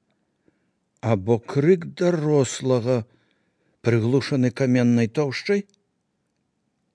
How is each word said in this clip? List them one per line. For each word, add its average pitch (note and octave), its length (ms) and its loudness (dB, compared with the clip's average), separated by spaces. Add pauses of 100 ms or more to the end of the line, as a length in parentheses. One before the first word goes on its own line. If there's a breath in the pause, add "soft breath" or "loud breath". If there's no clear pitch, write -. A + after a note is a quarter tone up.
(1000)
Або A2 380 0
крык D#3 580 0
дарослага, C3 1080 0 (760)
прыглушаны B2 720 0
каменнай A#2+ 560 2
тоўшчай? D#3 560 -4 (1300)